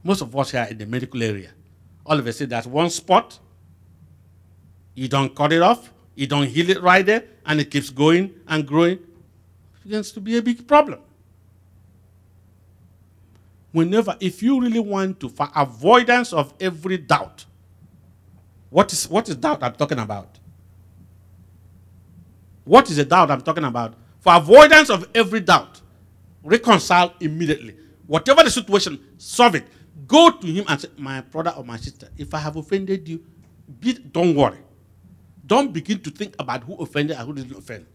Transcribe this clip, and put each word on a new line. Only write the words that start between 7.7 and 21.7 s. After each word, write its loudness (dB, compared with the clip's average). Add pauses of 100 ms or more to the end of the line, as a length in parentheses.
going 0 (140)
and -4
growing. 0
It -20
begins -10
to -16
be -4
a 0
big -6
problem. 2 (2750)
Whenever, 0
if -6
you 0
really -2
want -6
to, -10
for -6
avoidance 0
of -4
every -6
doubt, -4 (1200)
what 2
is, -8
what -2
is -6
doubt -4
I'm -6
talking -4
about? -10 (2250)